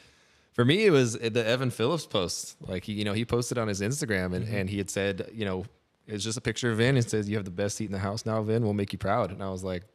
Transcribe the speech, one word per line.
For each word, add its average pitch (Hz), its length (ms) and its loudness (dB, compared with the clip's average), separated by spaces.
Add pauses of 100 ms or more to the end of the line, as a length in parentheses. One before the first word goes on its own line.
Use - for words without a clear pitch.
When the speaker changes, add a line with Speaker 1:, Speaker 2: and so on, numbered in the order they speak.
(540)
Speaker 1:
for 120 120 4
me, 180 200 6
it 202 60 8
was 127 260 6
the 113 280 0
Evan 127 260 2
Phillips 147 340 0
post. - 560 -2
Like, 92 220 -6
he, 107 100 -6
you 104 120 -2
know, 101 80 0
he 117 120 0
posted 120 320 0
on 113 100 0
his 101 140 -2
Instagram 101 540 0
and, 92 100 -2
Speaker 2:
Mm-hmm. 107 100 -4
Speaker 1:
and 98 140 -2
he 101 80 -2
had 95 120 -2
said, 98 440 -2
you 107 120 -6
know, 95 200 -4 (420)
it's 104 160 -6
just 113 140 -4
a 123 40 -10
picture 117 300 -2
of 107 60 0
Vin. 127 200 6
It 120 120 2
says, 107 200 0
"You 107 80 0
have 101 80 -4
the 92 60 -10
best 98 260 -2
seat 110 80 -4
in 95 80 -6
the 98 60 -4
house 101 260 -4
now, 110 160 0
Vin. 110 220 2
We'll 104 100 2
make 101 180 0
you 95 80 -6
proud." 98 320 0
And 98 100 -10
I 98 80 -6
was 92 140 -6
like, 92 200 -4 (120)